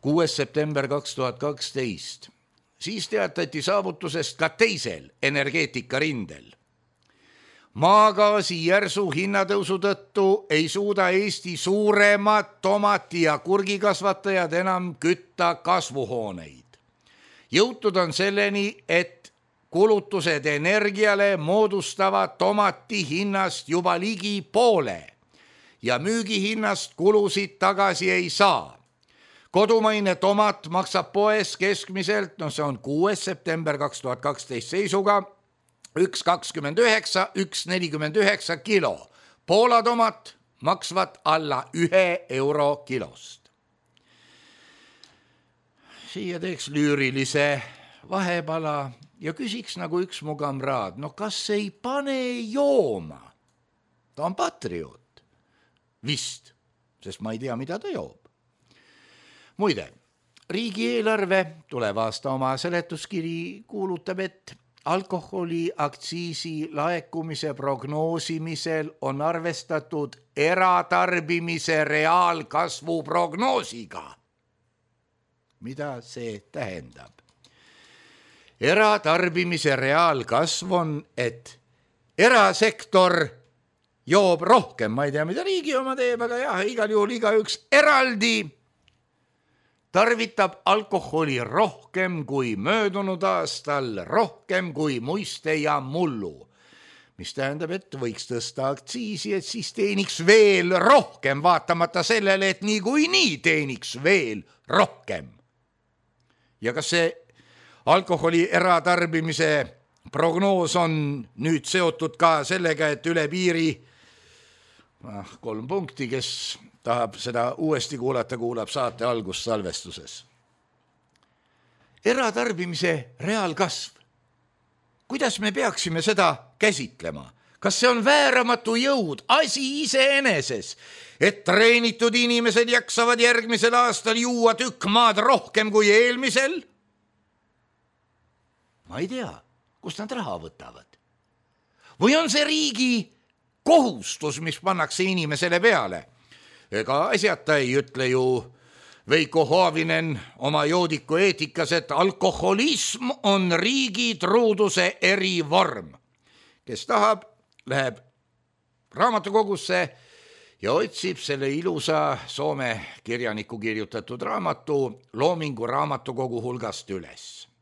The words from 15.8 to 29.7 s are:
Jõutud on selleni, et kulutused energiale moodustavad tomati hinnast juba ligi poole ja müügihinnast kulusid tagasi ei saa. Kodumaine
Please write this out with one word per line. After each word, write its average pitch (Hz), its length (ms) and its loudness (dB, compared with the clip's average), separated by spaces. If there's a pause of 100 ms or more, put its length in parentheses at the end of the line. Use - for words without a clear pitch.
Jõutud 208 440 0
on 175 160 0
selleni, 202 640 0 (120)
et 175 440 -2 (380)
kulutused 180 760 2
energiale 202 920 2
moodustavad 190 1000 0
tomati 202 680 0
hinnast 190 600 -2
juba 175 320 2
ligi 202 420 -4
poole 160 640 2 (760)
ja 123 160 0
müügihinnast 208 1000 -2
kulusid 202 640 2
tagasi 190 520 2
ei 185 200 0
saa. 127 460 2 (760)
Kodumaine 214 600 4